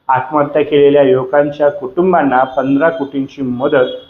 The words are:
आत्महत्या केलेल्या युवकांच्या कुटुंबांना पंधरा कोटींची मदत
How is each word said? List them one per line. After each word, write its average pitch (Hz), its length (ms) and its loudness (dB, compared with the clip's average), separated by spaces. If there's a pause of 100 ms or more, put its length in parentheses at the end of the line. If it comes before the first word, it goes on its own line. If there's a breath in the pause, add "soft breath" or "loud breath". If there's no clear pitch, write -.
आत्महत्या 147 560 0
केलेल्या 143 380 4
युवकांच्या 143 680 0
कुटुंबांना 143 760 0
पंधरा 139 440 0
कोटींची 139 540 -6
मदत 127 420 0 (260)